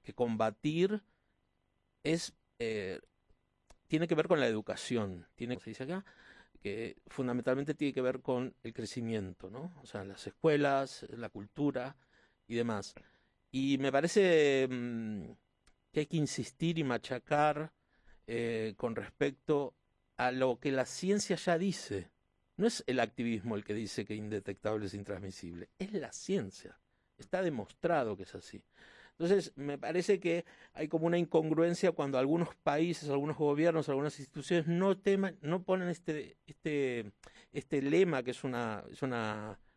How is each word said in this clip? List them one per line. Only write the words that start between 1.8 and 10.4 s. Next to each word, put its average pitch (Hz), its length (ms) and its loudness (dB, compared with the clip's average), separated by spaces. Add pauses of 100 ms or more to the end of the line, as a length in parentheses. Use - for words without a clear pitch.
es, 165 320 -2 (240)
eh, 104 400 -4 (880)
tiene 160 220 0
que 170 80 4
ver 151 100 2
con 170 140 4
la 123 80 4
educación, 104 800 -2 (100)
tiene, 120 240 -6
se 113 100 -14
dice 120 140 -10
acá, 180 200 -6 (560)
que 107 360 -6 (100)
fundamentalmente 131 680 -2
tiene 143 200 -2
que 131 80 0
ver 127 180 0
con 127 320 -2 (120)
el 117 80 -8
crecimiento, 110 760 -6
¿no? 139 320 -12
O - 60 -20
sea, 101 180 -10
las 98 220 -14
escuelas, 139 840 2